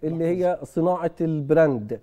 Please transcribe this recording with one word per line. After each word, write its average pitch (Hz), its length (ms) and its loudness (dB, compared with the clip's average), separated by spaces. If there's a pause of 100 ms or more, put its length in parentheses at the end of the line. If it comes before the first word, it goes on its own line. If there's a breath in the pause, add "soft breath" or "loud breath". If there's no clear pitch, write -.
اللي 165 220 -4
هي 180 380 0
صناعة 170 480 -2 (100)
البراند. 147 800 2